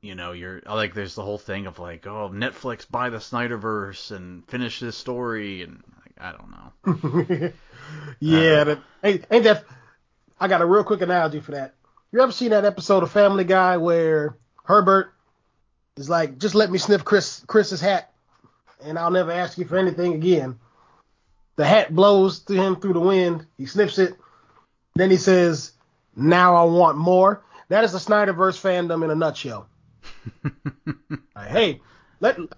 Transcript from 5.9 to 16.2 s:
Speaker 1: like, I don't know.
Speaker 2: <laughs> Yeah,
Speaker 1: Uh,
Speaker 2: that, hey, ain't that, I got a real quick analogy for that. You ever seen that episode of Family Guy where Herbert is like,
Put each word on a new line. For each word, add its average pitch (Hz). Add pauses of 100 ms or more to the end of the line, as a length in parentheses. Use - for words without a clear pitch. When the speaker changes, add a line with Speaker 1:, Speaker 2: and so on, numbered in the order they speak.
Speaker 1:
like, -
I 92
don't -
know. 156
Speaker 2:
<laughs> 147
Yeah, 160
Speaker 1:
Uh, -
Speaker 2:
that, 147 (240)
hey, 196
ain't 226
that, 214 (720)
I 185
got 180
a 170
real 196
quick 202
analogy 170
for -
that. 139 (360)
You 233
ever 262
seen 240
that 208
episode 196
of 160
Family 196
Guy 185
where 160 (260)
Herbert 190 (840)
is 139
like, 160